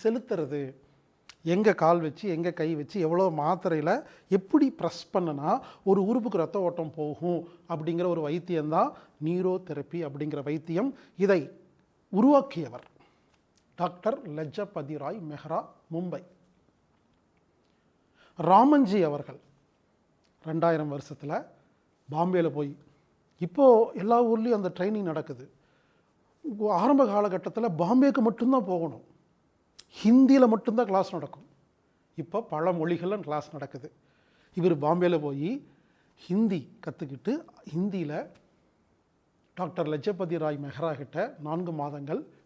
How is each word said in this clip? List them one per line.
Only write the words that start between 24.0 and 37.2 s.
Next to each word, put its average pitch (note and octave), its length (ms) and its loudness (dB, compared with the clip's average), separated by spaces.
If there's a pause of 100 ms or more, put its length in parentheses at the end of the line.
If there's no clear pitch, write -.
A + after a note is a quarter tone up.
ஊர்லயும் A3+ 340 2
அந்த F#3 100 -2
ட்ரைனிங் G3+ 340 -4
நடக்குது. D3 480 -8 (1200)
ஆரம்ப B3 360 6
காலகட்டத்துல G#3 640 0 (100)
பாம்பேக்கு B3+ 420 4
மட்டும்தான் A#3 440 2
போகணும், E3 460 -6 (920)
ஹிந்தியில B3+ 440 8
மட்டும்தான் A3 380 0
கிளாஸ் F#3+ 260 0
நடக்கும். - 340 -12 (720)
இப்போ G3+ 260 -6
பல E3+ 300 -2
மொழிகள்ல F3 480 -2
கிளாஸ் D3 320 -8
நடக்குது. C#3 400 -14 (640)
இவர் F3 240 2
பாம்பேல E3+ 420 2
போய் D3+ 460 -6 (500)
ஹிந்தி G3 440 -2 (200)
கத்துக்கிட்டு, D#3 640 -8 (300)